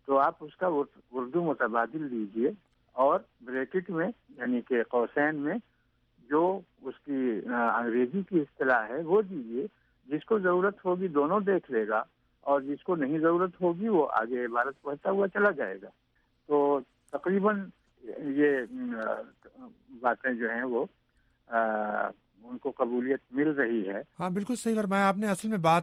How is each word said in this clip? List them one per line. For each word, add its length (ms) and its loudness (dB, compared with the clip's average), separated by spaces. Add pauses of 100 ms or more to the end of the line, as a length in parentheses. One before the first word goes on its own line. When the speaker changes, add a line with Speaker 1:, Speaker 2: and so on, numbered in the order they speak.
Speaker 1:
تو 120 4
آپ 220 4
اس 160 -16
کا 100 -2
ار-، 340 -2 (100)
اردو 340 -2
متبادل 680 -2
دیجئے 400 -2 (420)
اور 280 4 (200)
بریکٹ 500 -4
میں، 180 -2 (200)
یعنی 320 -2
کہ 220 0
قوسین 540 0
میں، 180 -2 (640)
جو 420 0 (220)
اس 120 -10 (100)
کی، 360 0 (120)
آ، 260 2
انگریزی 500 0
کی 120 2
اصطلاح 480 0
ہے، 140 -6
وہ 200 2
دیجئے۔ 440 -6 (400)
جس 180 -6
کو 140 0
ضرورت 460 0
ہوگی، 240 0
دونوں 320 2
دیکھ 300 0
لے 180 0
گا۔" 140 0 (380)
اور 200 2
جس 220 -6
کو 140 0
نہیں 220 0
ضرورت 320 2 (100)
ہوگی 280 0
وہ 220 4
آگے 340 -2
عبارت 380 -2
پڑھتا 280 -4
ہوا 180 2
چلا 220 2
جائے 320 -4
گا۔ 60 -16 (580)
تو 340 4 (300)
تقریباً 540 0 (540)
یہ، 400 2 (120)
م، 240 -6 (1080)
باتیں 340 0
جو 160 -2
ہیں 120 -4
وہ، 240 -2 (600)
آ، 120 -2 (840)
ان 160 -14
کو 180 -6
قبولیت 440 0 (100)
مل 180 0
رہی 400 0
ہے۔ 140 -6 (180)
Speaker 2:
ہاں، 100 -2
بالکل 260 -2
صحیح 180 -2
فرمایا 340 2
آپ 80 2
نے۔ 100 -2
اصل 220 -2
میں 100 -2
بات 240 4